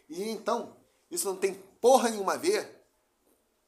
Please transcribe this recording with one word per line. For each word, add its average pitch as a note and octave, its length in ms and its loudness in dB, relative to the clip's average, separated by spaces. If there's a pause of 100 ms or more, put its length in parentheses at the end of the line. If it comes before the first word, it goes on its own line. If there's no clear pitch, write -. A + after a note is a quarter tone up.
E E3+ 220 -8
então, G#3+ 460 -6 (340)
isso F4 180 -4
não F#3 80 -4
tem F#3+ 180 -2 (260)
porra A#3+ 280 6
nenhuma G3 260 -2
a - 40 -4
ver F3 440 -2 (840)